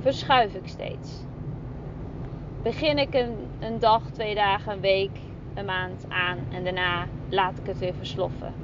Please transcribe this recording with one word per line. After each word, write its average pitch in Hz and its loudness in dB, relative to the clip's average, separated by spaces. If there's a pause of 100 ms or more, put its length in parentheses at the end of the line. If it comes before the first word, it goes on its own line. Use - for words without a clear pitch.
Verschuif 262 4
ik 185 -8
steeds? - -8 (1400)
Begin 285 2
ik 285 2
een, 240 4 (240)
een 226 -4
dag, 226 8
twee 214 -4
dagen, 202 4
een 190 -4
week, 196 4 (360)
een 202 -4
maand 185 -4
aan 180 0 (140)
en 180 -4
daarna 180 0 (220)
laat 185 2
ik - -8
het 185 -4
weer 180 -2
versloffen? - -4